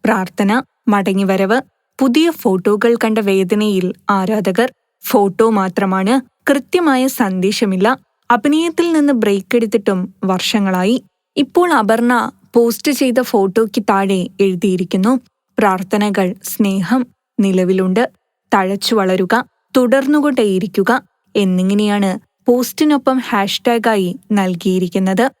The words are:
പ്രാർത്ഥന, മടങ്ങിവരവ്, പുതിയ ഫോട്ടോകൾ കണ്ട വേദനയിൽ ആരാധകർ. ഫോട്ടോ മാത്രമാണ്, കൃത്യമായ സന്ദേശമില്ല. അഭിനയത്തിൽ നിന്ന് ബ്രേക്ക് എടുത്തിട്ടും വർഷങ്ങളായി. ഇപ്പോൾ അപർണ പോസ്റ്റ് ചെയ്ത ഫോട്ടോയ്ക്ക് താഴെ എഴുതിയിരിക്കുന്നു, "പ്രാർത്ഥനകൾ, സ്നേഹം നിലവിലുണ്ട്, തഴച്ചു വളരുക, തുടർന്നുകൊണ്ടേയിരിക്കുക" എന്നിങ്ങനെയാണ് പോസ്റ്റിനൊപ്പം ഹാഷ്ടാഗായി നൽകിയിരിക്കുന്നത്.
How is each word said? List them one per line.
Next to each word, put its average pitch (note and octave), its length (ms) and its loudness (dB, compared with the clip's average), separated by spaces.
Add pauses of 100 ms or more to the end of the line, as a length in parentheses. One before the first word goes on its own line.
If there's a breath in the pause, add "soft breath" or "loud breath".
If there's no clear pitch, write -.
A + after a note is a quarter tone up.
പ്രാർത്ഥന, G3+ 580 0 (240)
മടങ്ങിവരവ്, G3 720 0 (380)
പുതിയ D4+ 320 2
ഫോട്ടോകൾ G#3 640 0
കണ്ട A3 220 -2
വേദനയിൽ G3 760 0 (160)
ആരാധകർ. G3 640 0 (320)
ഫോട്ടോ G#3 460 2
മാത്രമാണ്, G3 720 0 (280)
കൃത്യമായ C#4 580 0
സന്ദേശമില്ല. G3 920 -2 (340)
അഭിനയത്തിൽ D#4+ 640 0
നിന്ന് C#4+ 200 2
ബ്രേക്ക് G#3 420 -2
എടുത്തിട്ടും G#3 580 -2 (120)
വർഷങ്ങളായി. F#3+ 760 -2 (340)
ഇപ്പോൾ E4+ 360 0
അപർണ A3+ 580 0 (220)
പോസ്റ്റ് A#3 380 2
ചെയ്ത B3+ 300 0
ഫോട്ടോയ്ക്ക് G#3 680 -2
താഴെ G3 380 0 (140)
എഴുതിയിരിക്കുന്നു, F#3+ 760 0 (400)
"പ്രാർത്ഥനകൾ, G3 840 0
സ്നേഹം G3+ 640 -2 (320)
നിലവിലുണ്ട്, F#3+ 720 0 (420)
തഴച്ചു G3 420 -2
വളരുക, F#3 500 0 (320)
തുടർന്നുകൊണ്ടേയിരിക്കുക" B3 1300 0 (320)
എന്നിങ്ങനെയാണ് G3+ 840 0 (260)
പോസ്റ്റിനൊപ്പം C4 720 0
ഹാഷ്ടാഗായി G#3+ 1000 -2 (140)
നൽകിയിരിക്കുന്നത്. F#3 1080 0